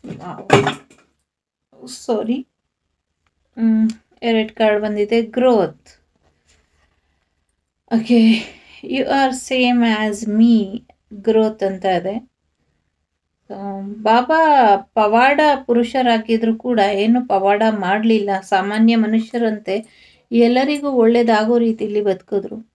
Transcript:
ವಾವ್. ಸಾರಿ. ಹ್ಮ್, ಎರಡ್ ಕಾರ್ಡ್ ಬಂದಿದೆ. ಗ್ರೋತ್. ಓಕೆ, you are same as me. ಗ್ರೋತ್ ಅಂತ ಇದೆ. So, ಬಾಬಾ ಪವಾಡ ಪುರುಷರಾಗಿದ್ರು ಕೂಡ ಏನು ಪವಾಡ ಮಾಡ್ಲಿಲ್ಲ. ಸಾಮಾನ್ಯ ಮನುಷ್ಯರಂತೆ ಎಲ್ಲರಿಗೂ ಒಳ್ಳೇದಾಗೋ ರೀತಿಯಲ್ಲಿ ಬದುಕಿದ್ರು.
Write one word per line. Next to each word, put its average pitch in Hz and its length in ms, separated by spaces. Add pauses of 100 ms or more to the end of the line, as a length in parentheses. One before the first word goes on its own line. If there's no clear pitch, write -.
ವಾವ್. - 1800
ಸಾರಿ. 226 600 (1080)
ಹ್ಮ್, 220 340 (340)
ಎರಡ್ 220 280
ಕಾರ್ಡ್ 214 300
ಬಂದಿದೆ. 208 400
ಗ್ರೋತ್. 226 640 (2000)
ಓಕೆ, 226 340 (540)
you 262 200
are 269 280 (180)
same 247 360 (240)
as 208 200
me. 220 540 (300)
ಗ್ರೋತ್ 214 500
ಅಂತ 190 220
ಇದೆ. 190 440 (1200)
So, 196 320 (200)
ಬಾಬಾ 254 760
ಪವಾಡ 226 640 (260)
ಪುರುಷರಾಗಿದ್ರು 233 880
ಕೂಡ 226 240
ಏನು 208 480
ಪವಾಡ 202 420
ಮಾಡ್ಲಿಲ್ಲ. 208 600 (120)
ಸಾಮಾನ್ಯ 208 540
ಮನುಷ್ಯರಂತೆ 220 1080 (320)
ಎಲ್ಲರಿಗೂ 269 560
ಒಳ್ಳೇದಾಗೋ 233 680
ರೀತಿಯಲ್ಲಿ 220 440
ಬದುಕಿದ್ರು. 202 560 (180)